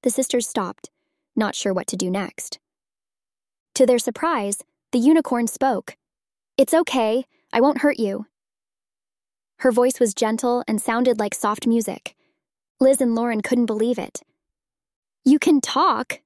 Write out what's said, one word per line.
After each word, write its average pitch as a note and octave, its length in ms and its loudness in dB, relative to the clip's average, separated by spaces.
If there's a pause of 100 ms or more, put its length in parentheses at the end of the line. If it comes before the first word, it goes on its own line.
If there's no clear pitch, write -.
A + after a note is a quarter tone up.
The C4 80 0
sisters B3 380 -2
stopped, G3 420 -8 (460)
not G#3+ 200 -2
sure G3 180 -2
what F3+ 140 -4
to - 80 -8
do F#3 140 -4
next. - 500 -8 (1160)
To C4 100 6
their A#3+ 140 2
surprise, A3+ 640 -4 (280)
the B3+ 80 0
unicorn B3 480 2
spoke. - 500 -4 (600)
"It's C4+ 160 4
okay, C4 520 0 (260)
I A#3 100 2
won't C4+ 180 2
hurt D4 200 0
you." G#3 260 -4 (1300)
Her B3+ 120 2
voice B3 280 2
was A3+ 160 2
gentle A#3+ 520 -2
and A3 140 -4
sounded A#3 380 0
like G#3 160 -2
soft G#3+ 320 -2
music. A3+ 480 -2 (640)
Liz C4+ 220 4
and A#3+ 140 0
Lauren A3+ 260 -2
couldn't A#3+ 240 0
believe A3 340 -2
it. - 220 -12 (1000)
"You C#4+ 160 6
can D4 220 4
talk?" C#4 640 -2